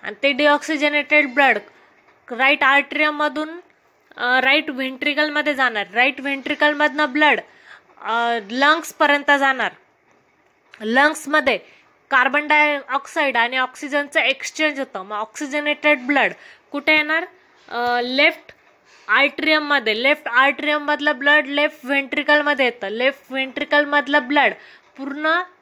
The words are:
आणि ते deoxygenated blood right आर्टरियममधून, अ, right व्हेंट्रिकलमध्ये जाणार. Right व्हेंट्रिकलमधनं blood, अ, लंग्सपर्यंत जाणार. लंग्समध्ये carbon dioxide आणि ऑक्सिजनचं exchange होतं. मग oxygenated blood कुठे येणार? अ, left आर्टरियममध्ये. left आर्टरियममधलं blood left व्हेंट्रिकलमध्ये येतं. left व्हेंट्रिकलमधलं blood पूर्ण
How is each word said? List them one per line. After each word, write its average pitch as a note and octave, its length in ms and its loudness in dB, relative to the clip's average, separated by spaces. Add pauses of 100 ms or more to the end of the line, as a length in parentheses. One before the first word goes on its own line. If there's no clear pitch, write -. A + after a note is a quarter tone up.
आणि G#3 200 -12
ते C#4 80 4
deoxygenated D4 1000 2
blood B3 260 4 (720)
right C4+ 320 0
आर्टरियममधून, D4+ 960 0 (580)
अ, B3 220 2
right C#4+ 300 2
व्हेंट्रिकलमध्ये D4 840 -2
जाणार. A#3 400 -2
Right C4 280 0
व्हेंट्रिकलमधनं D4 920 -2
blood, D4 300 2 (600)
अ, A#3 380 -2 (120)
लंग्सपर्यंत C#4+ 880 2
जाणार. C4 320 0 (1080)
लंग्समध्ये C4+ 760 0 (520)
carbon C#4 380 0
dioxide C#4+ 920 0
आणि A#3+ 200 0
ऑक्सिजनचं C#4+ 600 -4
exchange C#4 600 -2
होतं. G#3 260 -10
मग G#3 120 -8
oxygenated D4 920 -2
blood B3 260 0 (380)
कुठे C#4+ 240 0
येणार? D#4 300 -2 (440)
अ, A#3+ 320 -2
left C#4 500 0 (560)
आर्टरियममध्ये. C#4 960 0
left C#4+ 240 0
आर्टरियममधलं C#4+ 920 0
blood C#4+ 280 2
left C#4+ 380 -2
व्हेंट्रिकलमध्ये C#4+ 800 0
येतं. A#3 220 -4
left B3+ 440 -4
व्हेंट्रिकलमधलं C#4 960 0
blood C#4+ 260 2 (440)
पूर्ण D4+ 440 -2 (200)